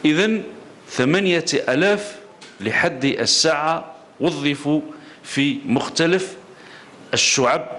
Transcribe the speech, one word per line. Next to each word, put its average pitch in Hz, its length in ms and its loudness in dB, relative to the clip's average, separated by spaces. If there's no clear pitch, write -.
إذن 196 380 4
ثمانية 170 540 2
آلاف 196 480 0
لحد 131 440 -2
الساعة 156 880 0
وظفوا 147 600 0
في 139 440 0
مختلف 170 720 0
الشعب 131 540 2